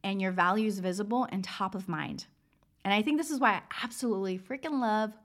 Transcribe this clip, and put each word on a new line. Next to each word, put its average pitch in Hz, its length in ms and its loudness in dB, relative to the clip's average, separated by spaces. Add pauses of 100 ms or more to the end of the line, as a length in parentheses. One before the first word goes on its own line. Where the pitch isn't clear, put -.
and 196 180 -2
your 185 100 0
values 196 480 2
visible 208 500 0
and 190 140 -4
top 190 320 -6
of 190 140 -8
mind. 151 380 -6 (580)
And 196 80 6
I 214 80 6
think 294 160 2
this 320 140 -2
is 277 100 0
why 226 120 6
I 180 80 -2 (220)
absolutely 196 560 -2
freaking 277 400 -4
love 214 320 2 (140)